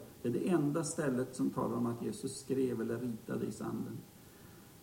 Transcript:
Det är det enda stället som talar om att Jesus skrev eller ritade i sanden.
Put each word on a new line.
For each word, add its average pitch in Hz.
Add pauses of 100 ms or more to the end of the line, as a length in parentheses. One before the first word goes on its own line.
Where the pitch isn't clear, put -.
(220)
Det 120
är 120
det -
enda 156
stället 131
som 135
talar 113
om 120
att 120
Jesus -
skrev 127
eller 113
ritade 120
i -
sanden. - (840)